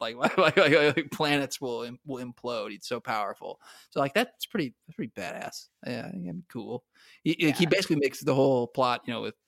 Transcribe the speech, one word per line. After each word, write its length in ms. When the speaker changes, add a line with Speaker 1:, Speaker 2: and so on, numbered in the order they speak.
Speaker 1:
Like, 160
<laughs> 220
like, 0
like, 180
like, 400
like, 140
planets 500
will 220
im-, 240
will 180
implode. 460
He's 160
so 140
powerful. 600
So, 100
like, 140
that's 320
pretty, 280
that's 100
pretty 180
badass. 520
Yeah, 200
I 40
think 140
that'd 140
be 120
cool. 340
He, 220
like, 140
he 60
Speaker 2:
Yeah. 40
Speaker 1:
basically 280
makes 260
the 120
whole 320
plot, 400
you 60
know, 80
with 140